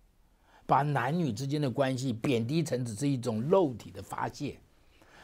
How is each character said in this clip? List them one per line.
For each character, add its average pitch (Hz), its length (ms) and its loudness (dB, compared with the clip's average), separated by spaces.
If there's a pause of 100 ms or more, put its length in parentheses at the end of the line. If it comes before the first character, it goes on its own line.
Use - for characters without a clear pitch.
(680)
把 139 160 6
男 143 340 0
女 156 160 2
之 127 140 -4
间 151 140 0
的 139 100 2
关 131 260 2
系 127 160 -2
贬 117 320 0
低 151 200 0
成 127 200 -2
只 110 120 -8
是 143 120 -2
一 139 80 2
种 113 260 -2
肉 165 320 4
体 - 180 -14
的 98 100 -12
发 - 260 -6
泄， - 300 -8 (640)